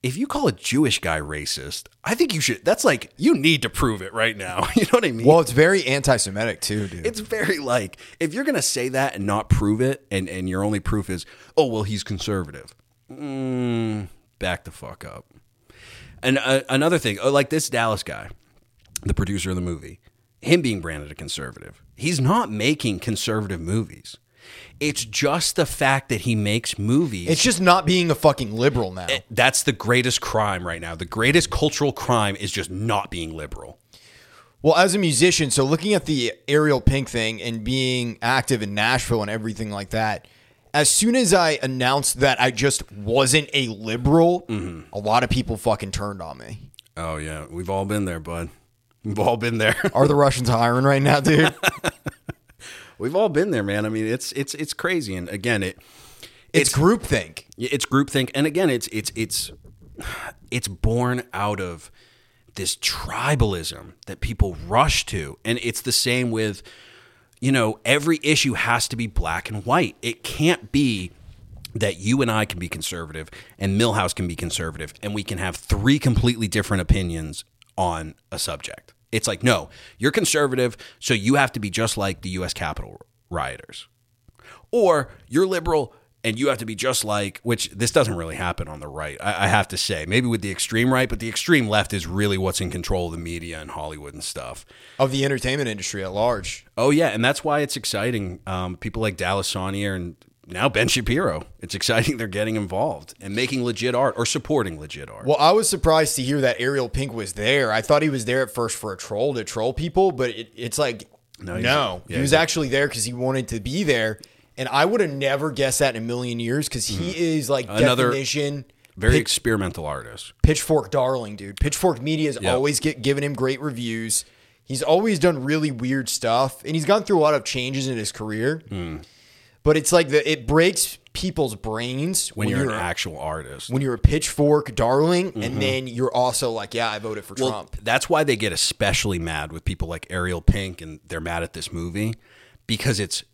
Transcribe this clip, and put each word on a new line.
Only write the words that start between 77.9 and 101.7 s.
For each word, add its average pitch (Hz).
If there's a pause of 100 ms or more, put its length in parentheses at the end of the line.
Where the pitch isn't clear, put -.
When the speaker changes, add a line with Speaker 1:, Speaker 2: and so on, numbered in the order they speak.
Speaker 1:
a -
subject. - (200)
It's 110
like, 101
"No, 107 (280)
you're 135
conservative, 131 (240)
so -
you 110
have 139
to 117
be 104
just 110
like 98
the 95
U 92
S 85
Capitol 64 (280)
rioters." 65 (840)
Or 175 (200)
you're 165
liberal 165 (280)
and 113
you 139
have 131
to 120
be 110
just 120
like, 104
which 117
this 113
doesn't 113
really 82
happen 87
on 78
the 73
right, 73
I, 98
I -
have 101
to 95
say. 80
Maybe 120
with 113
the 101
extreme 113
right, 127
but 117
the 113
extreme 135
left 104
is 90
really 98
what's 92
in -
control 90
of 82
the 85
media 85
and 76
Hollywood 76
and -
stuff. - (340)
Speaker 2:
Of 135
the 135
entertainment 135
industry 101
at 92
large. 107 (100)
Speaker 1:
Oh, 123
yeah, 151
and 110
that's 139
why 151
it's 143
exciting. 104
Um, 92
people 110
like 104
Dallas 95
Sonnier 98
and 87 (320)
now 92
Ben 113
Shapiro. 117 (160)
It's -